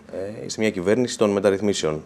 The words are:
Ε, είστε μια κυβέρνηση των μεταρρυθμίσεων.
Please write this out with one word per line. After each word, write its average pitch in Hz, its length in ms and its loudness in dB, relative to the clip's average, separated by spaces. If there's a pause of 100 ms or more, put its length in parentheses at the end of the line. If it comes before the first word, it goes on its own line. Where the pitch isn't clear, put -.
(120)
Ε, 98 320 -8
είστε - 160 -8
μια 110 100 2
κυβέρνηση 104 480 0
των 107 120 4
μεταρρυθμίσεων. 98 760 0